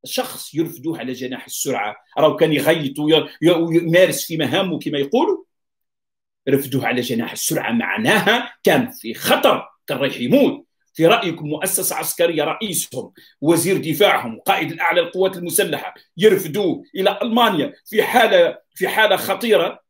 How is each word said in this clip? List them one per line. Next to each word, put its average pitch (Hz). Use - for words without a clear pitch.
شخص -
يرفدوه 147
على 127
جناح 123
السرعة، 104
راهو 151
كان 160
يغيط 147
وي-، 151
وي-، 160
ويمارس 170
في 165
مهامه 160
كما 143
يقولوا. 262
رفدوه 135
على 123
جناح 117
السرعة -
معناها 214
كان 139
في 117
خطر، -
كان 143
رايح 131
يموت. 170
في 160
رأيكم 185
مؤسسة 185
عسكرية 165
رئيسهم، 151
وزير 160
دفاعهم، 131
قائد 165
الأعلى 165
للقوات 185
المسلحة 175
يرفدوه 185
إلى 190
ألمانيا 220
في 214
حالة، 196
في 180
حالة 208
خطيرة 190